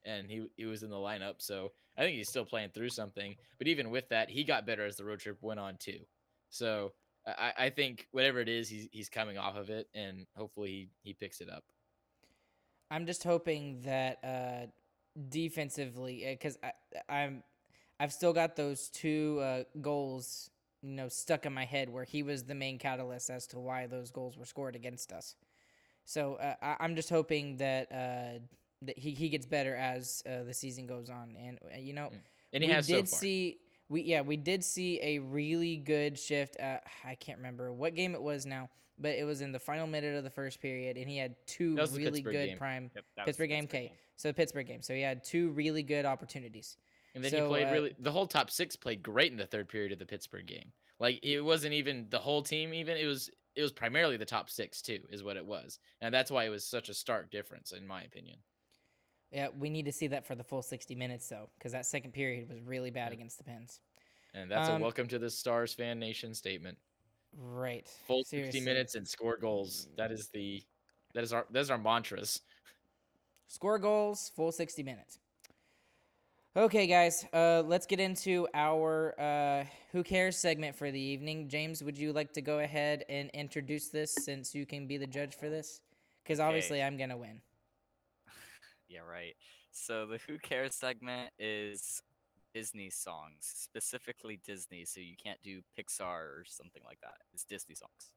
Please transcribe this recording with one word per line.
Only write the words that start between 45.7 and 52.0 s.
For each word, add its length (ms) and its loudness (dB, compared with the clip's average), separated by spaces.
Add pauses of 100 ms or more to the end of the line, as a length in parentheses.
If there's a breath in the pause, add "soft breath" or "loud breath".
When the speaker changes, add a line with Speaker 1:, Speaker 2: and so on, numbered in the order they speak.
Speaker 2:
good 220 2
opportunities. 720 -4 (360 soft breath)
Speaker 1:
And 100 -6
then 80 2
Speaker 2:
So, 120 4
Speaker 1:
he 60 4
played 180 4
Speaker 2:
uh, 40 4
Speaker 1:
really, 280 4
the 120 2
whole 160 2
top 240 4
six 260 -2
played 260 -4
great 300 6
in 40 -8
the 100 -2
third 200 -2
period 240 -2
of 80 -6
the 60 -10
Pittsburgh 400 -10
game. 260 -12 (280 soft breath)
Like, 240 4
it 180 2
wasn't 320 4
even 360 0